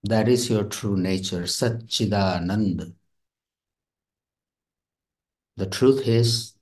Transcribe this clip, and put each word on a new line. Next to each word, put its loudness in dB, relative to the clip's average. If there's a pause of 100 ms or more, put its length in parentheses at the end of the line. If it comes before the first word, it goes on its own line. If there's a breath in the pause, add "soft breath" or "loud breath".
That 2
is 2
your 2
true -4
nature, -2
Satchidananda. -2 (2750)
The -4
truth 2
is 0